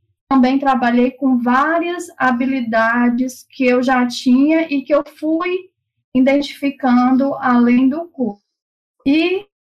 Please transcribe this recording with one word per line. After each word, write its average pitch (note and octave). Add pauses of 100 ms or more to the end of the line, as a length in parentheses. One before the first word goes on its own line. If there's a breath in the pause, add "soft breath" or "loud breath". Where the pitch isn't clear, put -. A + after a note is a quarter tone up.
(300)
também C4+
trabalhei B3
com C4
várias D#4+ (100)
habilidades A#3+
que B3+
eu B3
já B3
tinha C#4 (100)
e C#4
que D4+
eu D4+ (140)
fui F4 (440)
identificando C4
além B3
do E4
curso. G#3 (600)
E E4+ (320)